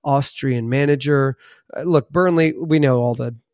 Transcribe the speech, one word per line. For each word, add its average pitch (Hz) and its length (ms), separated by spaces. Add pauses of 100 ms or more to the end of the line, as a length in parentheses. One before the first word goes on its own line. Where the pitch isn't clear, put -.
Austrian 135 640
manager. 139 680 (400)
Uh, 131 60
look, 160 280
Burnley, 165 420
we 156 280
know 127 200
all 120 140
the, 117 220 (180)